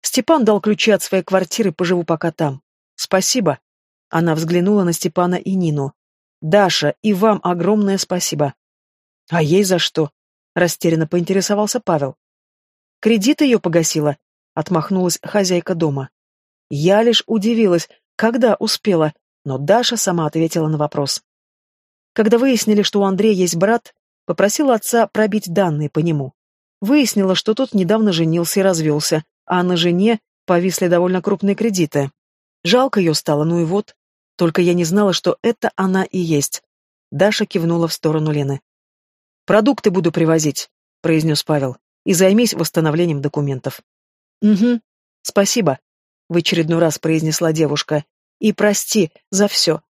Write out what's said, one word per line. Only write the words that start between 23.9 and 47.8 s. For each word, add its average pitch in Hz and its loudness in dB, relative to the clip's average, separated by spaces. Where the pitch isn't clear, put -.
попросила 226 0
отца 220 0
пробить 208 -2
данные 160 0
по - -4
нему. 151 -2
Выяснила, 214 2
что 220 -2
тот 262 -2
недавно 208 2
женился 165 0
и 190 2
развёлся, 156 2
а 180 0
на 180 2
жене 180 2
повисли 180 0
довольно 180 2
крупные 202 0
кредиты. 170 -2
Жалко 247 2
её 165 2
стало, 151 -2
ну 170 0
и 170 0
вот. 196 -4
Только 170 0
я 175 2
не 175 0
знала, 190 2
что - -2
это - -2
она 190 -2
и - -6
есть. 165 -4
Даша 202 2
кивнула 165 -2
в 156 -6
сторону 156 -2
Лены. 139 -2
«Продукты 214 2
буду 170 0
привозить», 160 0
произнёс 160 0
Павел, 135 -2
«и 196 0
займись 196 4
восстановлением 160 -2
документов». 139 -6
«Угу, 214 2
спасибо», 196 0
в 165 -2
очередной 165 0
раз 160 2
произнесла 160 -2
девушка. 151 -2